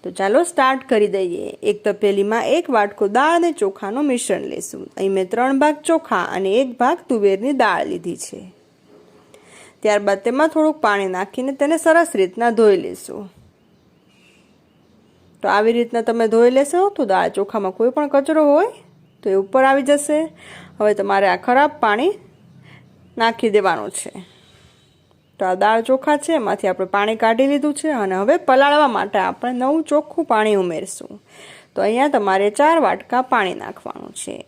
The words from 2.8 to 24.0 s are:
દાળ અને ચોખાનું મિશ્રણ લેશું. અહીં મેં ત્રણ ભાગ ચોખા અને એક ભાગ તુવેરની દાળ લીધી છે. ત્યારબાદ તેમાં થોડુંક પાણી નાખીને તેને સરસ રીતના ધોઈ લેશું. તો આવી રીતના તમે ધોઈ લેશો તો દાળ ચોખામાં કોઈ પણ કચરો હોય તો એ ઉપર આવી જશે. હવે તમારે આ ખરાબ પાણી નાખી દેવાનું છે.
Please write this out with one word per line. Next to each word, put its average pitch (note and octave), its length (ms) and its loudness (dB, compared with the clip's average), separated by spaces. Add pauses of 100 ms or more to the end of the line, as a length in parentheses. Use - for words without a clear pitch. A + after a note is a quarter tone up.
દાળ D#4 220 2
અને E4+ 140 2
ચોખાનું G#3 580 -4
મિશ્રણ G#3+ 420 -4
લેશું. - 320 -12 (120)
અહીં G3 200 -2
મેં F#3 160 -2
ત્રણ C4 260 0
ભાગ D4+ 300 2
ચોખા D#4 320 0 (160)
અને F#3+ 240 -2
એક C4 160 -2
ભાગ D4 320 0
તુવેરની A3 540 0
દાળ E3+ 280 0
લીધી F3 320 -8
છે. - 160 -16 (1400)
ત્યારબાદ G3+ 420 0
તેમાં C#4 320 0
થોડુંક D#4 300 0
પાણી G3+ 320 0
નાખીને B3+ 420 -6
તેને D4+ 180 0
સરસ E4 440 2
રીતના A3+ 400 0
ધોઈ G3+ 240 6
લેશું. - 420 -12 (2250)
તો F#3+ 40 -2
આવી G#3+ 280 2
રીતના A#3 320 0
તમે A#3 240 0
ધોઈ A#3+ 240 6
લેશો C#4+ 240 2 (160)
તો D4+ 160 -2
દાળ F3+ 240 2
ચોખામાં G3 400 -2
કોઈ A#3+ 220 0
પણ D4 160 -2
કચરો D4+ 320 2
હોય E4 260 4 (520)
તો G#3+ 60 -2
એ F#3+ 120 2
ઉપર G3 260 0
આવી C4+ 220 2
જશે. D4 280 2 (640)
હવે G#3 140 2
તમારે G3 360 0
આ F3+ 160 2
ખરાબ C#4+ 380 2
પાણી A3+ 260 2 (1080)
નાખી A3+ 360 0
દેવાનું F3 460 0
છે. - 120 -12 (1300)